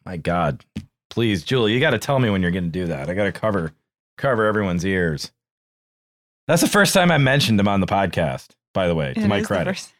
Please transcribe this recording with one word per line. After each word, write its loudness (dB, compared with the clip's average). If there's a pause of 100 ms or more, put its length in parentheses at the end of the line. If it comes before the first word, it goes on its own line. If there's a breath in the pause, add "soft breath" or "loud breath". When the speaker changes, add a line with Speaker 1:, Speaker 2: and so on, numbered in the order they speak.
Speaker 1:
My -12
God. -2 (460)
Please, -2
Julie, 0
you 0
gotta 2
tell -2
me 2
when 0
you're 0
gonna -2
do -4
that. -6
I -6
gotta -2
cover, -4 (460)
cover 0
everyone's 0
ears. -2 (1160)
That's 2
the 2
first 4
time 4
I 4
mentioned 2
him 4
on 2
the 0
podcast, -2 (260)
by 0
the 2
way, -4
to -6
Speaker 2:
It 0
Speaker 1:
my 2
Speaker 2:
is -2
the -6
Speaker 1:
credit. -2
Speaker 2:
first -16